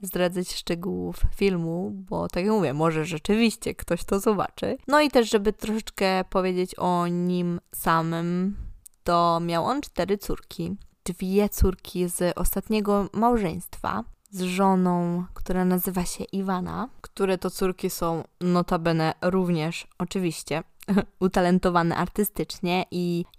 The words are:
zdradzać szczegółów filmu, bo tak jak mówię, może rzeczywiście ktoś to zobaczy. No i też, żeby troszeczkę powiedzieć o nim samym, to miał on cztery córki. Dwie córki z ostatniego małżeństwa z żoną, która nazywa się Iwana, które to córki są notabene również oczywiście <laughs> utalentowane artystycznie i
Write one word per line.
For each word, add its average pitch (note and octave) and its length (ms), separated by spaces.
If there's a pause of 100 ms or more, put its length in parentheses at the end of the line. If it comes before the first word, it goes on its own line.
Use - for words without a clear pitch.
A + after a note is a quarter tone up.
zdradzać F3+ 540
szczegółów F3+ 680 (140)
filmu, F3+ 580
bo F#3+ 360
tak F3+ 160
jak G#3+ 80
mówię, E3+ 200
może D#3 320
rzeczywiście G3+ 720
ktoś - 280
to G3 160
zobaczy. G#3 580 (100)
No D4 140
i D4 100
też, A#3 180
żeby G#3 240
troszeczkę G3 760
powiedzieć F#3 480
o F3 300
nim F3 520 (160)
samym, E3+ 840 (460)
to E3+ 420
miał E3+ 200
on C#4 160
cztery G3 360
córki. - 580 (280)
Dwie F#3+ 460
córki F#3 600
z F3 280
ostatniego G3+ 760
małżeństwa G#3+ 920 (260)
z F#3+ 120
żoną, F3+ 920
która F#3 320
nazywa F3+ 400
się - 180
Iwana, F#3+ 640 (120)
które F#3+ 360
to F#3 120
córki F#3 400
są E3 340 (180)
notabene E3+ 800
również F3 640 (100)
oczywiście F3 640 (240)
<laughs> - 320
utalentowane F3+ 760
artystycznie F3+ 960
i F3 340 (140)